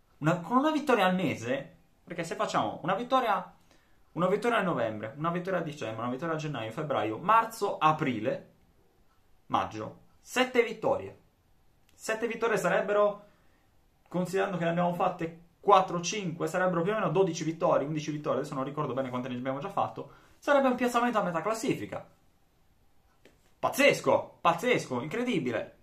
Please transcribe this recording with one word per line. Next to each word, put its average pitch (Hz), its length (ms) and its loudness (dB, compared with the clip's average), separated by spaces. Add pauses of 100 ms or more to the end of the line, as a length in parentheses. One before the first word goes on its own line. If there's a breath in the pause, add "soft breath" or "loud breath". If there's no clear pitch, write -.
(180)
Una, 165 220 0
con 233 180 0
una 302 140 4
vittoria 240 340 2
al 185 100 4
mese, 127 640 -4 (260)
perché 170 220 -8
se 208 100 -6
facciamo 120 480 -2
una 185 120 0
vittoria, 240 600 -2 (560 soft breath)
una 175 160 0
vittoria 226 300 2
a 202 60 2
novembre, 113 520 -2
una 160 160 -2
vittoria 180 280 -2
a 160 40 -4
dicembre, 113 380 -8
una 123 100 -2
vittoria 165 240 -4
a - 20 -4
gennaio, 135 340 -6
febbraio, 110 460 -2
marzo, 208 600 0
aprile, 139 720 0 (960)
maggio, 107 540 -4 (200)
sette 247 440 2
vittorie. 98 540 -2 (760)
Sette 220 340 -4
vittorie 220 300 0
sarebbero, 202 680 2 (840 soft breath)
considerando 185 480 -2
che 170 80 -2
ne 170 60 2
abbiamo 175 220 0
fatte 175 460 -2 (220)
quattro, 180 400 6
cinque, 170 460 -4
sarebbero 180 340 2
più 185 100 0
o 220 40 0
meno 190 160 0
dodici 170 320 2
vittorie, 151 420 2
undici 151 240 -4
vittorie, 147 300 -2
adesso 147 160 -6
non 131 80 -2
ricordo 127 300 -4
bene 131 160 -2
quante 123 180 -4
ne 123 80 -6
abbiamo 131 240 -4
già 190 100 -8
fatto, - 420 -4 (280 loud breath)
sarebbe 269 280 4
un 247 60 4
piazzamento 240 460 2
a - 20 2
metà 170 220 -2
classifica. 208 600 -4 (1600)
Pazzesco, - 840 2
pazzesco, 170 600 0
incredibile. 156 800 -2